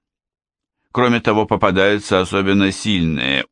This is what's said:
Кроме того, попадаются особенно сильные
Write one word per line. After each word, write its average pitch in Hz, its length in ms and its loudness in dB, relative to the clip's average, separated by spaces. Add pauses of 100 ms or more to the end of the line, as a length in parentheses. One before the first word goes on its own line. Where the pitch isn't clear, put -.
(920)
Кроме 120 300 0
того, 107 240 0
попадаются 101 760 0
особенно 98 520 0
сильные 80 800 -2